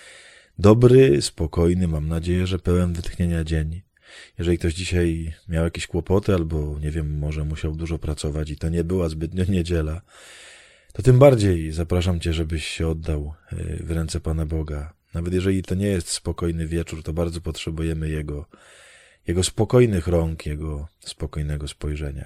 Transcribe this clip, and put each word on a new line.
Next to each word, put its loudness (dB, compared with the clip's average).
dobry, 8
spokojny, 0
mam -2
nadzieję, -2
że -2
pełen 2
wytchnienia -2
dzień. -2
Jeżeli 2
ktoś -2
dzisiaj -2
miał 0
jakieś -4
kłopoty 0
albo, -2
nie -2
wiem, -4
może -4
musiał -4
dużo -4
pracować -4
i -8
to -4
nie 0
była 0
zbytnio -4
niedziela, 0
to -8
tym 8
bardziej 6
zapraszam 0
cię, 0
żebyś -4
się -4
oddał, -4
y, -8
w -6
ręce -2
Pana -2
Boga. -6
Nawet -4
jeżeli 0
to -6
nie 0
jest -2
spokojny -4
wieczór, -6
to -8
bardzo -4
potrzebujemy -6
Jego, -8
Jego 0
spokojnych 2
rąk, 0
Jego -6
spokojnego -8
spojrzenia. -8